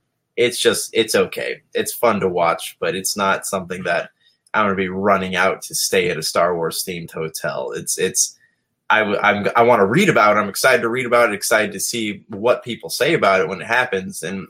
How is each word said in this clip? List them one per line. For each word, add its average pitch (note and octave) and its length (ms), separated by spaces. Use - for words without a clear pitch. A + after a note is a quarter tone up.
It's A#2+ 220
just, G#2 340
it's A2+ 220
okay. E2 480
It's G#2+ 200
fun A2 280
to F#2+ 80
watch, E2+ 520
but E2+ 140
it's F#2 220
not G2 300
something F2+ 380
that E2+ 260
I'm G#2+ 140
gonna G2 100
be F#2+ 120
running F#2+ 460
out F#2 280
to - 120
stay F2+ 360
at E2+ 80
a E2+ 40
Star F2 320
Wars E2 300
themed F2 260
hotel. D2 640
It's, - 260
it's, - 400
I G#2+ 120
w-, G#2 180
I'm, G#2 380
I A#2 60
wanna A#2 240
read E3 220
about G#2+ 280
it. G#2+ 40
I'm G#2 80
excited A#2+ 340
to A#2 60
read B2 180
about A#2 240
it, G#2 40
excited G#2 380
to F#2+ 80
see G#2+ 480
what A2 340
people G#2+ 260
say C#3+ 260
about G2 260
it D#2+ 80
when F2+ 120
it D#2 60
happens. G2+ 560
And F#2 280